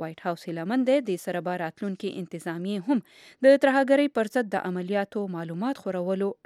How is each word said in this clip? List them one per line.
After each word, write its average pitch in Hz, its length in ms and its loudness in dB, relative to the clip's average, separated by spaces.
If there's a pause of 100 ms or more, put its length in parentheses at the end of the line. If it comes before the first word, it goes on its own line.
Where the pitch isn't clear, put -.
وایټ 160 260 -8
هاوس 170 220 -4
هیله 165 240 -6
مند 262 160 2
دی، 269 80 6 (100)
دې 180 180 -2
سره 175 220 -4
به 180 160 -4
راتلونکي 190 480 -6 (100)
انتظامیې 175 560 -6 (100)
هم 262 120 4 (460)
د 277 180 10
ترهګرۍ 277 440 6 (120)
پر 214 160 0
ضد 220 200 -2
د 190 160 -2
عملیاتو 196 520 -4 (140)
معلومات 170 480 -6
خورولو 190 440 -2 (160)